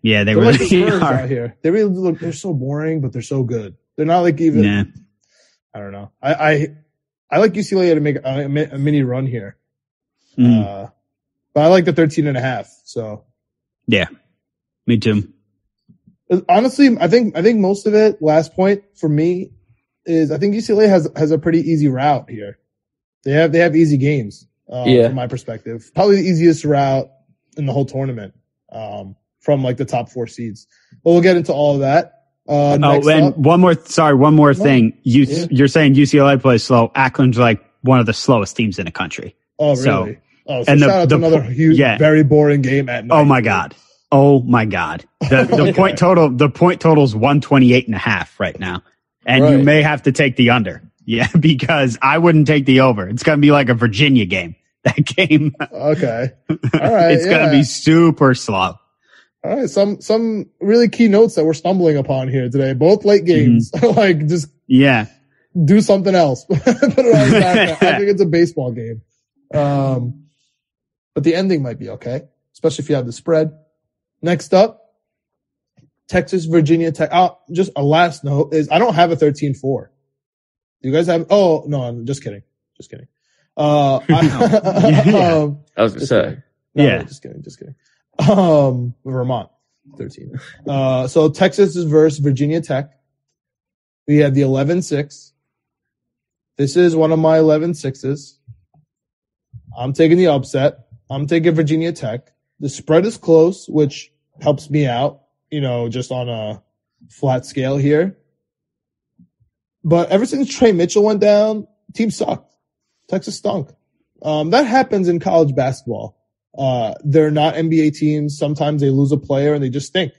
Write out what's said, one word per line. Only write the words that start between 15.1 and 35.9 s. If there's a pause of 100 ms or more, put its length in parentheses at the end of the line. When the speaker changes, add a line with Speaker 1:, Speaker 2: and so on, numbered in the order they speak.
Speaker 2:
Uh,
honestly,
I
think,
I
think
most
of
it,
last
point (140)
for
me (540)
is
I
think
U
C
L
A
has,
has
a
pretty
easy
route
here. (680)
They
have,
they
have
easy
games, (240)
uh,
Speaker 3:
Yeah.
Speaker 2:
from
my
perspective.
Probably
the
easiest
route (460)
in
the
whole
tournament, (380)
um, (260)
from,
like,
the
top
four
seeds. (380)
But
we'll
get
into
all
of
that. (240)
Uh,
Speaker 1:
Oh,
Speaker 2:
next
Speaker 1:
and
Speaker 2:
up
Speaker 1:
one
more, (120)
sorry,
one
more
Speaker 2:
No.
Speaker 1:
thing.
You,
Speaker 2:
Yeah.
Speaker 1:
you're
saying